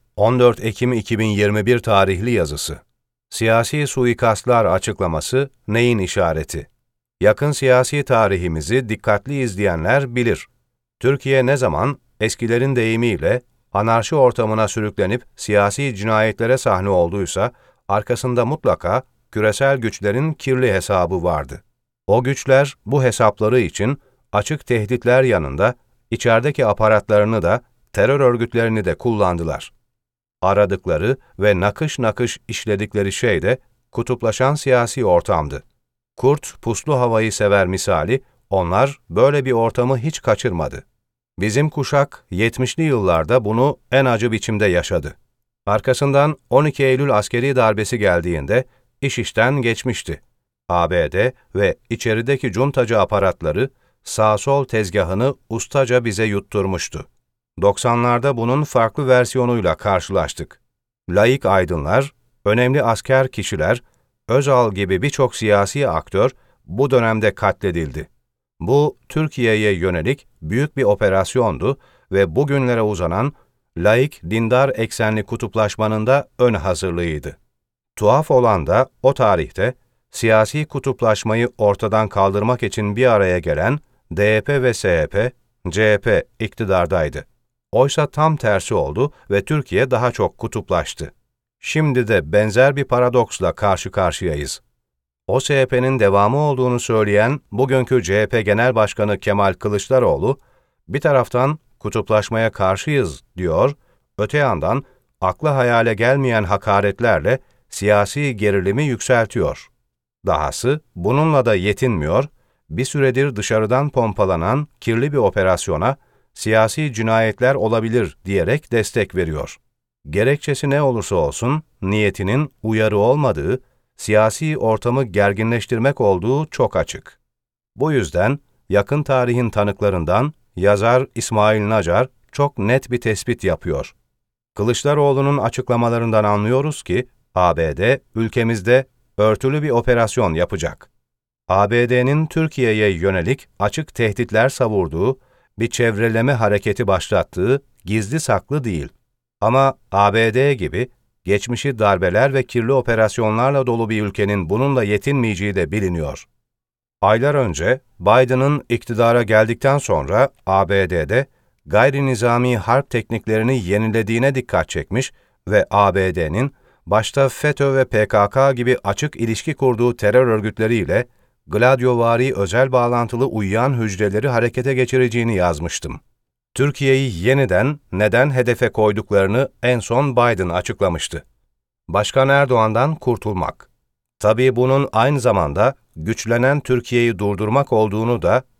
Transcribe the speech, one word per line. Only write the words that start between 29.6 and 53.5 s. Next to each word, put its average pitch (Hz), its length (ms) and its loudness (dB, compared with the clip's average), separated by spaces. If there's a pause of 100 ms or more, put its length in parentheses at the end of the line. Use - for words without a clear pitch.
Aradıkları 95 760 0 (220)
ve 98 200 2
nakış 104 400 -4
nakış 120 480 -2
işledikleri 101 640 -4
şey 98 300 -2
de 101 160 0 (340)
kutuplaşan 123 640 -2
siyasi 123 500 0
ortamdı. 85 580 0 (540)
Kurt - 440 -2
puslu 127 380 -4
havayı 110 340 0
sever 101 340 2
misali, 92 560 -2 (260)
onlar 98 500 0 (100)
böyle 131 360 2
bir 131 60 -2
ortamı 120 460 0
hiç 135 240 -6
kaçırmadı. 92 640 -4 (560)
Bizim 107 300 0
kuşak - 600 -2
yetmişli 117 520 -2
yıllarda 107 600 2
bunu 120 320 0 (140)
en 135 140 2
acı 117 260 0
biçimde 107 340 -2
yaşadı. 87 520 -2 (480)
Arkasından 139 720 0 (120)
on 139 160 4
iki 143 180 -2
Eylül 135 280 2
askeri 120 440 0
darbesi 110 440 0
geldiğinde 87 680 0 (360)
iş 139 180 -4
işten 123 420 0
geçmişti. 113 600 -6 (480)
A 87 200 2
B 82 220 0
D 113 220 0 (220)
ve 98 200 2 (140)
içerideki 117 640 -2
cuntacı 117 480 0
aparatları 95 720 0 (340)